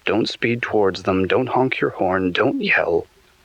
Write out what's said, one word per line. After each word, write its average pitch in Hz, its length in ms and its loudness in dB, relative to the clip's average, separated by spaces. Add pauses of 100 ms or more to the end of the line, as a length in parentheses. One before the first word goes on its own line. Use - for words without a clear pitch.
Don't 107 220 0
speed 117 340 -4
towards 95 420 0
them, 95 240 0
don't 110 200 2
honk 127 320 0
your 139 120 0
horn, 92 400 0
don't 127 300 0
yell, 85 460 0 (380)